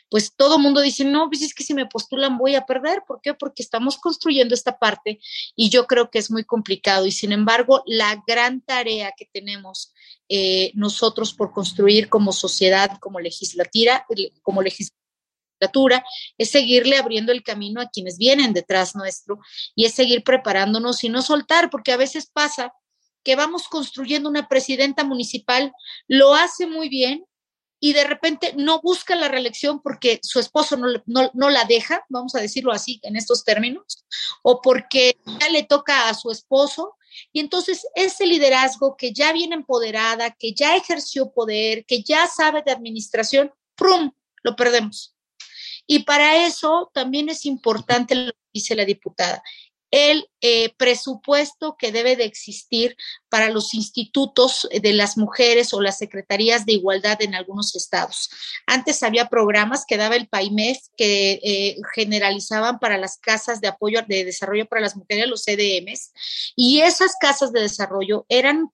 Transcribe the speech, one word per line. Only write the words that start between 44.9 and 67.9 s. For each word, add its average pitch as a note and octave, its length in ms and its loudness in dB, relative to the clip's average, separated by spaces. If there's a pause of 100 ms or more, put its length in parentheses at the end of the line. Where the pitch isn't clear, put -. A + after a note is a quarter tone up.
Y D4 120 4
para D4 460 4
eso E4 480 0
también C#4 360 -4
es D#4+ 160 -8
importante A#3+ 680 0
lo B3+ 180 -2
que - 60 -12 (160)
dice G#3+ 220 -4
la G#3 100 0
diputada, F#3+ 560 -4 (500)
el, D4 340 4 (160)
eh, A3+ 360 2
presupuesto C#4+ 1000 0
que A3 140 -4
debe A#3+ 240 0
de A#3+ 80 -2
existir A3+ 720 -4 (320)
para A3 220 2
los A3 240 -4
institutos B3+ 960 0
de G#3+ 220 2
las G3+ 240 0
mujeres A#3+ 560 2
o G3+ 80 -2
las G3 160 -2
secretarías G#3 680 -2
de A3 80 2
igualdad G3 480 0
en G3+ 140 -4
algunos F#3+ 400 -6
estados. - 540 -6 (360)
Antes B3+ 380 0
había A3+ 240 2
programas G#3+ 580 0
que A3 120 0
daba A3 180 0
el A#3+ 140 -2
paimef G#3+ 480 -2 (180)
que, G3+ 480 0
eh, G3+ 320 -2 (180)
generalizaban G#3+ 840 -2
para G#3+ 180 0
las F#3+ 200 -8
casas A3 420 -2
de G#3 80 -2
apoyo G#3+ 400 -2
de F#3+ 160 -2
desarrollo G3 420 -4
para A3+ 160 -4
las G3+ 140 -4
mujeres, G#3 320 -4
los A#3 160 -6
C G#3 140 -2
D G3 280 0
Ms, A#3 280 -16 (420)
y B3 240 6
esas F4 400 4
casas C#4 320 2
de A3+ 100 0
desarrollo G3 680 -4